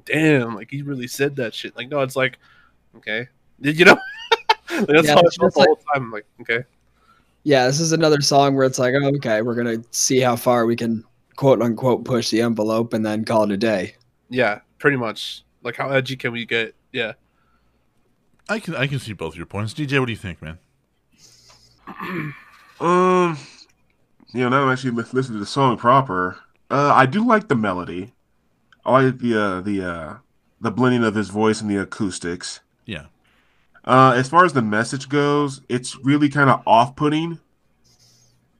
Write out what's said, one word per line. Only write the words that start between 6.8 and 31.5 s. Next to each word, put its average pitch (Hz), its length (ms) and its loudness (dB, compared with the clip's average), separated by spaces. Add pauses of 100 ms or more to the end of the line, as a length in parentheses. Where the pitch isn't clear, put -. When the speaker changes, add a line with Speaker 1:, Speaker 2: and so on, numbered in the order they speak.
Speaker 2:
Yeah, 135 240 4
this 143 120 0
is 165 120 -2
another 156 300 4
song 139 340 4
where 131 100 2
it's 131 140 -2
like, 123 160 2
"Oh, 139 120 0 (100)
okay, 113 240 0
we're 117 140 -2
gonna 117 360 -4
see - 280 0
how 123 160 2
far 120 300 2
we 117 100 0
can, 117 280 -4 (320)
quote 131 260 4
unquote, 120 420 0
push 120 280 -4
the 110 100 2
envelope 113 520 -2
and 110 120 -2
then 107 180 -4
call 110 200 2
it 104 80 0
a 98 60 -2
day." 101 380 -2 (340)
Speaker 1:
Yeah, 117 320 -2 (180)
pretty 143 180 0
much. - 460 -10 (180)
Like, 120 140 -10
how 135 140 -8
edgy 135 260 -4
can 127 160 -8
we 117 140 -10
get? 113 280 -6 (180)
Yeah. 113 220 -8 (1400)
Speaker 3:
I 214 100 -6
can, 170 160 -10
I 131 120 -2
can 139 100 -6
see 113 160 -10
both 80 220 -10
your 85 100 -14
points. 104 280 -8
D 151 120 -8
J, 139 140 0
what 127 80 0
do 117 60 -6
you 101 40 -8
think, 87 240 -12
man? 80 160 -14 (1300)
Speaker 4:
<clears throat> 165 460 -10 (460)
Um, 180 580 0 (960)
you 120 80 -4
know, 123 80 0
now 139 140 2
I'm 131 80 2
actually 127 200 -4
li-, 117 120 -4 (100)
listening 123 220 -4
to 104 40 -8
the 101 60 -6
song 131 320 0
proper. 117 640 0 (320)
Uh, 139 240 2
I 131 100 6
do 190 200 -2
like 220 220 2
the 135 80 0
melody. 90 580 -6 (680)
I 127 200 4
like 131 160 0
the, 117 200 -2
uh, 95 220 -2
the, 98 260 -4
uh, 82 260 -10 (460)
the 110 120 2
blending 123 320 2
of 110 100 2
his 104 160 -2
voice 107 320 2